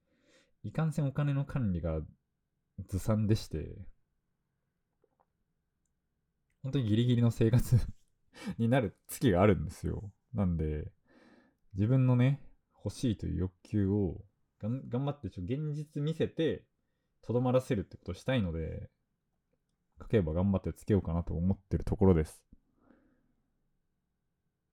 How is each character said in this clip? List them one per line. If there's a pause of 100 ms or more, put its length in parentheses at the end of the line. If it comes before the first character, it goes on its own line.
(640)
い
か
ん
せ
ん
お
金
の
管
理
が (840)
ず
さ
ん
で
し
て、 (2750)
本
当
に
ギ
リ
ギ
リ
の
生
活 (420)
<laughs>
に
な
る (100)
月
が
あ
る
ん
で
す
よ。 (220)
な
ん
で、 (840)
自
分
の
ね、 (420)
欲
し
い
と
い
う
欲 (100)
求
を (340)
が
ん-、
頑
張
っ
て
ち
ょ-、
現
実
見
せ
て、 (560)
と
ど
ま
ら
せ
る
っ
て
こ
と
を
し
た
い
の
で、 (1080)
家
計
簿
は
頑
張
っ
て
つ
け
よ
う
か
な
と
思
っ
て
る
と
こ
ろ
で
す。 (2250)